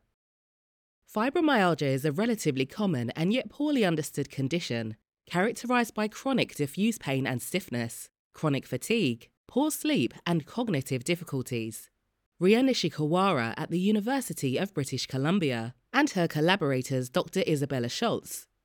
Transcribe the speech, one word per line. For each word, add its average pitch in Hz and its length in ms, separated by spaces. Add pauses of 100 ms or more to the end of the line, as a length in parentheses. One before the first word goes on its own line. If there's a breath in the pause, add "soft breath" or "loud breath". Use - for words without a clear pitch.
(1160)
Fibromyalgia 240 680
is 135 240
a 151 60
relatively 160 520
common 135 460
and 170 220
yet - 180
poorly 294 340
understood 156 460
condition, 123 640 (300)
characterized 233 680
by 214 140
chronic 254 460
diffuse 185 440
pain 135 280
and 123 160
stiffness, - 680 (240)
chronic 143 320
fatigue, 131 640 (180)
poor 302 240
sleep, 262 440 (120)
and 170 200
cognitive 143 580
difficulties. 127 880 (480)
Ria 214 240
Nishikawara 165 960
at - 120
the 165 80
University 202 760
of 185 160
British 131 340
Columbia 135 680 (180)
and 277 180
her 170 160
collaborators 139 840
Doctor - 360
Isabella 135 440
Schultz, - 560 (180)